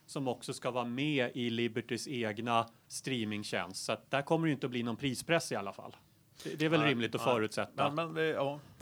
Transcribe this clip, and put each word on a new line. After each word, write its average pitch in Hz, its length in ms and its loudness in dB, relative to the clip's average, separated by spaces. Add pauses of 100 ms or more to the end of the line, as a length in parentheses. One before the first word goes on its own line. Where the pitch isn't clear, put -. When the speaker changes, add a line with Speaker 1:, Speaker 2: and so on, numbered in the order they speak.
Speaker 1:
som 139 220 -4
också 120 260 -4
ska 127 180 -4
vara 120 140 0
med 127 480 2
i 120 160 0
Libertys 113 580 0
egna 120 600 0 (180)
streamingtjänst. 104 1000 -4
Så 123 60 0
att - 200 -6
där 135 100 2
kommer 160 260 2
det - 20 4
ju 143 40 4
inte 131 140 -4
att 127 40 -4
bli 120 120 -2
någon 117 140 -2
prispress 143 540 0
i 123 40 -2
alla 98 180 -4
fall. - 220 -16 (480)
Det, 160 120 -6
det 151 100 0
är 156 40 4
väl 160 100 6
Speaker 2:
Nej, 147 100 4
Speaker 1:
rimligt 117 260 2
att 117 100 0
Speaker 2:
nej. 131 80 6
Speaker 1:
förutsätta. 113 580 2
Speaker 2:
Men, 147 40 -4
men 160 180 -2
det, 160 120 0
ja. 139 340 0 (220)